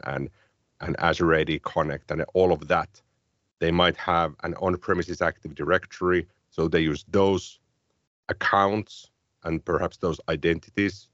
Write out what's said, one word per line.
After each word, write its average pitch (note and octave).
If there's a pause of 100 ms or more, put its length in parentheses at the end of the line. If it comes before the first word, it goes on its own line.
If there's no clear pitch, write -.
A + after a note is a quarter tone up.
and, C#2 (520)
and -
Azure E2
A D#2
D D#2
Connect D2+
and D2+ (100)
all F#2
of D2+
that. D#2+ (580)
They E2
might F2
have E2
an E2
on-premises F2+
Active D#2+
Directory, F2+ (240)
so D#2+
they E2
use D2+
those G2 (680)
accounts - (340)
and E2
perhaps E2
those E2 (100)
identities E2